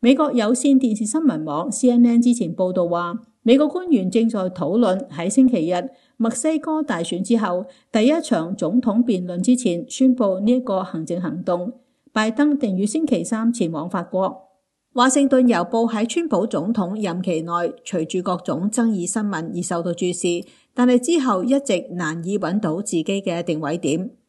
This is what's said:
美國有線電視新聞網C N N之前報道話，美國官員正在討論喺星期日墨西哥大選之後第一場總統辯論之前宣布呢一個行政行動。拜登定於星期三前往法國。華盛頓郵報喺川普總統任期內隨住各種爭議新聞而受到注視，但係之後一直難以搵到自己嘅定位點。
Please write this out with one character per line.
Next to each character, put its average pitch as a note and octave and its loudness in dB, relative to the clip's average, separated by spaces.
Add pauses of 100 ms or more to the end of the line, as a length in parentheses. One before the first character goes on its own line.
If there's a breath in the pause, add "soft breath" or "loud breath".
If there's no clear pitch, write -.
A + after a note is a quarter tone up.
美 B3 6
國 D4 0
有 A3+ 2
線 C4+ 4
電 A#3 0
視 G#3+ -4
新 D#4 -2
聞 E3 0
網 D#3 -4
C - 2
N A#3+ 6
N A#3 4
之 A#3+ 4
前 F#3+ -4
報 F#3 0
道 F3+ 0
話， F3 -2 (220)
美 A#3 6
國 D4+ 4
官 F4+ -4
員 G3 2
正 A3+ 2
在 A3+ -2 (120)
討 F3 -2
論 G3 2
喺 E3+ -6
星 B3+ 6
期 F3 0
日 F3+ -2 (300 soft breath)
墨 A3+ 0
西 D#4 -2
哥 D#4 -2
大 C#4 -4
選 F#3+ -4
之 A#3 2
後 F#3 -2 (260 loud breath)
第 G#3+ 2
一 D#4 4
場 F#3 -2
總 F#3 0
統 A3 2
辯 G3+ 0
論 F3 -6
之 B3 4
前 F3 -2
宣 C4 2
布 G3 0
呢 G#3+ 2
一 B3+ 2
個 G3 -2
行 D#3+ -8
政 E3+ -4
行 F3 -6
動。 F3+ -4 (400)
拜 A3 0
登 C#4+ 2
定 G#3 -2
於 F#3+ 0
星 D#4 -2
期 G3 0
三 A3+ -2
前 F3+ -2
往 D#3+ -8
法 F#3 -4
國。 F#3 -4 (500)
華 B3 4
盛 C#4 2
頓 C4 4
郵 A#3 2
報 A#3 0
喺 A3+ -2
川 E4+ -2
普 G3+ 0
總 G3 -4
統 G#3 -4
任 F#3 -4
期 E3 -2
內 E3+ -8 (320)
隨 E3 -4
住 F3+ -4
各 F#3 -2
種 E3+ -4
爭 A3+ 0
議 F#3 -2
新 G#3+ -4
聞 F3 -6
而 F3 -4
受 E3+ -4
到 F3 -4
注 F3 -4
視， F3 -2 (300 soft breath)
但 B3 2
係 B3 6
之 D#4+ 2
後 G3+ 0
一 C4+ 2
直 G3 -2
難 E3 -6
以 G3 -2
搵 F#3+ -2
到 E3+ -2
自 G3+ -6
己 D#3+ 0
嘅 E3+ -4
定 E3 -4
位 D#3 -4
點。 F3 -2 (180)